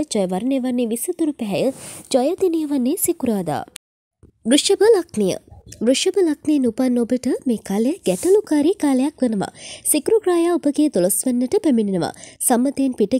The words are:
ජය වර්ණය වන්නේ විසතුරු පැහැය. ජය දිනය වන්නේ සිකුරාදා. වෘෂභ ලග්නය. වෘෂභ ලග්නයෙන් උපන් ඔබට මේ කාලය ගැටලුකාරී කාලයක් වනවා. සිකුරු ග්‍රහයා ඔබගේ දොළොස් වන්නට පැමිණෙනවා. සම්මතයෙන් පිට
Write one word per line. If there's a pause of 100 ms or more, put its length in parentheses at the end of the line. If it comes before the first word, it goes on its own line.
(100)
ජය
වර්ණය
වන්නේ
විසතුරු
පැහැය. (400)
ජය
දිනය
වන්නේ
සිකුරාදා. (840)
වෘෂභ
ලග්නය. (500)
වෘෂභ
ලග්නයෙන්
උපන්
ඔබට (180)
මේ
කාලය (120)
ගැටලුකාරී
කාලයක්
වනවා. (340)
සිකුරු
ග්‍රහයා
ඔබගේ
දොළොස්
වන්නට
පැමිණෙනවා. (300)
සම්මතයෙන්
පිට